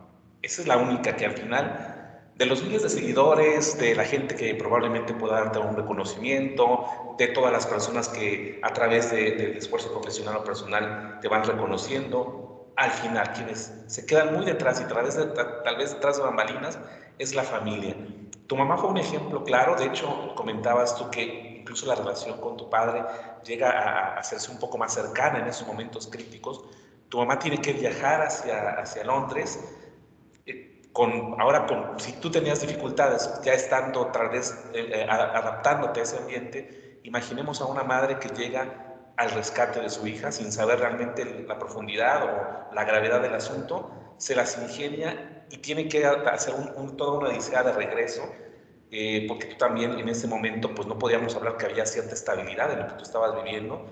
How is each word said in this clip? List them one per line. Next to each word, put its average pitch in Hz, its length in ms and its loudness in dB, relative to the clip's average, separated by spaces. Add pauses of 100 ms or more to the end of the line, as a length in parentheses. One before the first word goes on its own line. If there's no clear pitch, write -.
(420)
Esa - 200 -6
es 160 60 -4
la 127 100 6
única 120 380 2
que 110 100 0
al 101 80 0
final, - 1000 -4
de 123 100 4
los 127 180 2
miles - 200 0
de - 60 2
seguidores, 151 880 6
de 117 180 4
la 107 100 4
gente 135 300 0
que 110 200 0
probablemente 113 580 2
pueda 110 280 2
darte 107 180 0
un 104 160 0
reconocimiento, 120 1080 2 (320)
de 123 100 6
todas 127 240 4
las 113 140 2
personas 117 420 0
que 101 560 -4
a 110 80 2
través 117 400 4
de, 107 200 4
del - 260 0
esfuerzo - 340 -4
profesional 107 460 -4
o 104 80 -4
personal 104 760 -4
te 110 80 -2
van 107 160 4
reconociendo, 123 1000 -2 (320)
al 135 140 4
final, 113 420 0
quienes 110 400 -8 (140)
se - 180 -10
quedan 156 300 4
muy 190 100 0
detrás 127 340 2
y 123 80 -4
través 127 300 0
de, 151 80 4
ta-, - 380 -2
tal 117 140 0
vez 139 180 -2
detrás 143 220 2
de 139 60 0
bambalinas, 127 540 0 (400)
es 135 160 -4
la 135 80 2
familia. 104 540 -2 (500)
Tu 135 100 -2
mamá 139 220 4
fue 196 140 2
un 190 80 2
ejemplo 147 440 -4
claro, 127 320 6
de 131 100 2
hecho, 139 500 -2
comentabas 120 600 2
tú 127 140 -6
que - 500 -6
incluso 120 280 -8
la 120 80 2
relación - 440 -4
con 117 160 -6
tu 113 140 -12
padre 117 340 2 (400)
llega 120 280 2
a, 95 420 2
a - 60 -6
hacerse - 320 -6
un 120 80 -12
poco 123 180 -4
más 113 160 -2
cercana 127 460 0
en 117 80 -2
esos 117 200 -8
momentos 110 380 -8
críticos. 117 600 -12 (440)
Tu 120 80 -4
mamá 127 220 4
tiene 151 180 0
que 143 160 0
viajar 135 480 2
hacia, 110 520 -2
hacia 107 300 -6
Londres, 135 560 -2 (840)
eh, - 380 -16 (100)
con, 113 480 2
ahora 123 240 6
con, - 340 -2
si - 200 -8
tú 165 100 -4
tenías 151 320 2
dificultades, 139 640 2 (160)
ya 131 100 4
estando 127 580 2
tal 113 180 2
vez, - 240 -2 (220)
eh, 117 180 -4
eh, 107 160 0
a-, 113 260 4
adaptándote 131 640 2
a - 20 0
ese 127 160 -4
ambiente, - 800 -10
imaginemos 127 580 -6
a 135 60 -2
una 135 180 -2
madre 131 360 2
que 131 100 -6
llega 127 540 -4 (340)
al 117 140 2
rescate 117 500 0
de 104 80 -2
su 107 160 -6
hija 110 260 -6
sin 107 200 -6
saber 110 280 4
realmente 120 680 -2
la 107 100 -6
profundidad 110 640 0
o 101 500 -4
la 107 100 0
gravedad 110 360 4
del 120 140 0
asunto, 135 560 -4 (280)
se - 180 -2
las 120 260 2
ingenia 147 880 -6
y - 80 -16
tiene 151 300 -2
que 151 180 4
a-, 143 160 6 (100)
hacer - 220 0
un, 135 220 -4
un, 135 220 -8
toda 143 200 2
una 139 120 2
odisea 123 340 2
de 123 80 4
regreso, 107 520 0 (680)
eh, 107 360 0
porque 117 200 -6
tú - 100 -14
también 120 400 2
en 117 100 -4
ese 117 200 -2
momento, 110 480 -2
pues, 104 120 -6
no 110 120 -6
podíamos 117 360 2
hablar 110 220 -2
que 110 80 -2
había 107 220 0
cierta - 260 -4
estabilidad 95 580 -2
en 110 80 -2
lo 98 100 -4
que - 40 -12
tú - 100 -14
estabas 113 400 0
viviendo, 110 480 -6